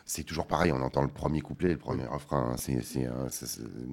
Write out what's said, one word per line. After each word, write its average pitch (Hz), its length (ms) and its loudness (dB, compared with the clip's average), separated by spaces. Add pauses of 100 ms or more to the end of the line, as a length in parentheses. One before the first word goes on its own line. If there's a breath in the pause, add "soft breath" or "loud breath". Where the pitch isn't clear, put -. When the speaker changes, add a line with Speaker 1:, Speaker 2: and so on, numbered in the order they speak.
Speaker 1:
c'est - 180 -4
toujours 82 240 -4
pareil, 85 240 6
on 65 100 2
entend 65 200 2
le 69 80 4
premier 73 320 0
couplet, 87 320 0
le 76 40 2
premier - 260 -2
Speaker 2:
Oui. 60 100 -4
Speaker 1:
refrain, 69 380 0
hein, 62 60 0
c'est, 64 240 0
c'est, 65 260 -2
euh, 64 220 -2
ça, - 160 -8
ça - 160 -8 (320)